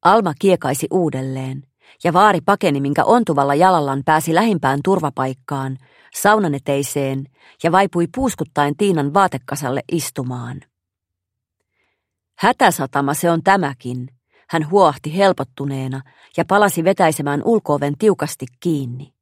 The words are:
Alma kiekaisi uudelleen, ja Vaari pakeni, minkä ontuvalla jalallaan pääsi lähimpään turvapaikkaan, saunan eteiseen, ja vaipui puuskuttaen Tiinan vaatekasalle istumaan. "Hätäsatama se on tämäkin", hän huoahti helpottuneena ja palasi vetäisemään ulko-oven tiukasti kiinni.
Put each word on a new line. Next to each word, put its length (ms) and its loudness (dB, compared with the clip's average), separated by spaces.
Alma 360 4
kiekaisi 520 0
uudelleen, 720 -4
ja 80 0
Vaari 280 4
pakeni, 400 0
minkä 240 0
ontuvalla 500 2
jalallaan 500 2
pääsi 300 0
lähimpään 500 0
turvapaikkaan, 920 -4
saunan 400 2
eteiseen, 720 -4
ja 100 0
vaipui 420 2
puuskuttaen 600 -2
Tiinan 380 0
vaatekasalle 680 -2
istumaan. 680 -8
"Hätäsatama 760 0
se 160 0
on 120 0
tämäkin", 680 -2
hän 200 -2
huoahti 460 2
helpottuneena 880 -2
ja 80 0
palasi 400 2
vetäisemään 600 0
ulko-oven 540 0
tiukasti 480 -2
kiinni. 600 -6